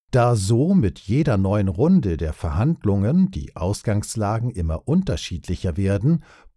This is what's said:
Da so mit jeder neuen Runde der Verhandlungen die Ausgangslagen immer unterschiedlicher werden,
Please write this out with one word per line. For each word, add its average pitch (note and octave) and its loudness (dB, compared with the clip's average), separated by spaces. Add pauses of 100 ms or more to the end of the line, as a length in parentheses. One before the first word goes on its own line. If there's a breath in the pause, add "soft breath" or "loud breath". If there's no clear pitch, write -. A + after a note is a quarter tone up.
(120)
Da B2 4
so A#2 2
mit A#2+ 2
jeder B2 0
neuen G2 2
Runde G#2 2
der D#2+ -4
Verhandlungen G#2+ 0
die - -10
Ausgangslagen G#2 -2
immer D#2+ -4
unterschiedlicher F#2 -4
werden, G2+ 0 (340 loud breath)